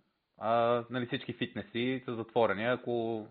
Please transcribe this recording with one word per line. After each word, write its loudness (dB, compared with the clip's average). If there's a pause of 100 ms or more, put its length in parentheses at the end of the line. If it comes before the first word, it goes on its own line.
(380)
а, 2
нали, -4
всички -6
фитнеси -4
са -6
затворени. 2
Ако -2